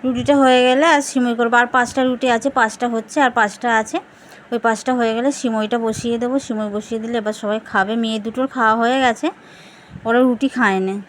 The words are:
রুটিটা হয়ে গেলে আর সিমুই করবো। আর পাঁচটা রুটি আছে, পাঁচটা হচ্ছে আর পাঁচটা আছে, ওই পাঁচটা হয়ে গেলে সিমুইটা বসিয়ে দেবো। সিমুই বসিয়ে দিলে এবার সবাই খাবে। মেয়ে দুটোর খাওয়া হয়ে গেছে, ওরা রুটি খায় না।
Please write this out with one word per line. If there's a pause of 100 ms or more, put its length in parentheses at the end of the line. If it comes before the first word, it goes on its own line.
রুটিটা
হয়ে
গেলে
আর
সিমুই
করবো।
আর
পাঁচটা
রুটি (100)
আছে, (100)
পাঁচটা
হচ্ছে
আর
পাঁচটা (120)
আছে, (560)
ওই
পাঁচটা
হয়ে
গেলে (100)
সিমুইটা
বসিয়ে
দেবো। (100)
সিমুই
বসিয়ে
দিলে
এবার
সবাই (120)
খাবে।
মেয়ে
দুটোর
খাওয়া
হয়ে
গেছে, (800)
ওরা
রুটি
খায়
না। (140)